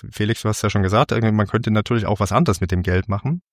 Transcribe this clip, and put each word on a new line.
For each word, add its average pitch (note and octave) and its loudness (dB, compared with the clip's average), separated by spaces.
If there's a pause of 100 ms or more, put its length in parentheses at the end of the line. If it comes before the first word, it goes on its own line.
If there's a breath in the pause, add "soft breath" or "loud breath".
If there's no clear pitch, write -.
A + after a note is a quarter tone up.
(120)
Felix, G#2+ -2
du G#2+ -2
hast - -4
ja G#2 0
schon G2+ 0
gesagt, G#2 4
irgendwie, A2+ 2
man G#2+ 2
könnte A2 -2
natürlich G#2+ 0
auch G#2 0
was G2+ 0
anderes A#2 2
mit F#2 -2
dem F#2 0
Geld F#2 0
machen. C3 -4 (120)